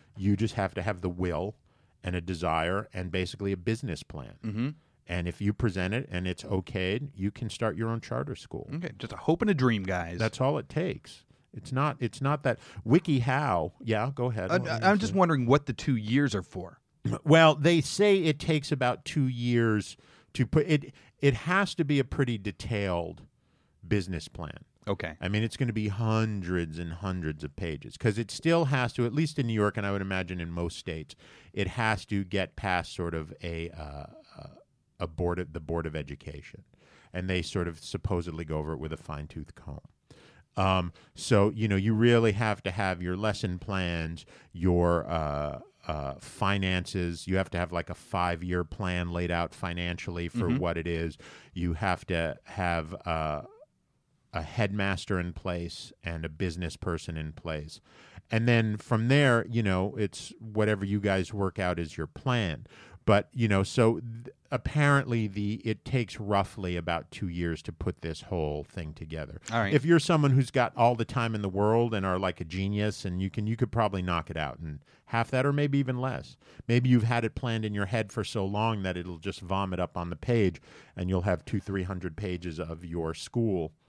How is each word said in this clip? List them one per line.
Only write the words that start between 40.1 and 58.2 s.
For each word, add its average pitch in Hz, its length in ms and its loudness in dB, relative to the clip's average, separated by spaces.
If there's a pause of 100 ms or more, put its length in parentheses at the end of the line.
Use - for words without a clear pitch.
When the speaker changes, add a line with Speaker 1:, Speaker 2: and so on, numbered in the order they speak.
Speaker 1:
Um, 92 360 4 (220)
so, 104 380 4
you 110 160 0
know, 101 80 4
you 101 180 4
really 117 380 6
have 104 320 0
to 92 80 -2
have 92 300 -2
your 90 140 -2
lesson 98 440 -2
plans, 85 680 -4 (280)
your, 87 540 4
uh, 73 520 -2 (280)
uh, 69 280 -4
finances. 92 1120 -2
You 92 100 2
have 92 140 0
to 87 80 -4
have, 87 120 -4
like, 85 200 -4
a - 40 -10
five-year 87 680 -2
plan 87 480 -4
laid 87 180 -2
out 85 240 -2
financially 87 760 -6
for 110 180 -2
Speaker 2:
Mm-hmm. 120 100 2
Speaker 1:
what 87 200 -2
it 82 100 -4
is. 82 300 -2 (360)
You 85 200 -2
have 90 340 -2
to 82 380 -2
have, 85 500 -2 (100)
uh, 78 380 -2 (920)
a 82 80 -4
headmaster 98 800 -2
in 87 140 -4
place 87 600 -8 (100)
and 82 220 -6
a 80 40 -6
business 85 460 -4
person 82 420 -6
in 78 160 -6
place. 78 460 -8 (520)